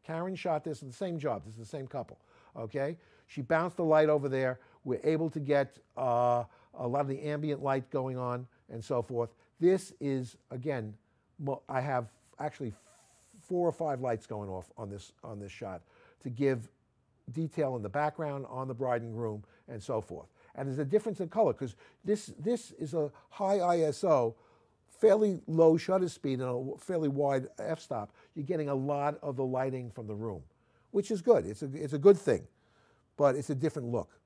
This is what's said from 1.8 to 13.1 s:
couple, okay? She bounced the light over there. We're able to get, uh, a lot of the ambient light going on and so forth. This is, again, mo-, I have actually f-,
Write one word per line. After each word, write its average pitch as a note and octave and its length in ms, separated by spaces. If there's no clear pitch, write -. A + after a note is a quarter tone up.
couple, - 320
okay? C#3 400
She - 120
bounced E3 360
the F3 80
light D#3 240
over C#3+ 200
there. C3 300
We're B2 220
able D#3 260
to D#3+ 80
get, C#3 400
uh, A#2+ 460
a B2 140
lot C#3 140
of C#3 40
the C3+ 160
ambient D3 400
light C3+ 280
going C3 280
on B2 300
and A2+ 160
so B2 160
forth. A#2 300
This F#3 400
is, C3+ 360
again, B2 440
mo-, C#3 300
I C3 120
have B2+ 280
actually C#3 300
f-, G2 40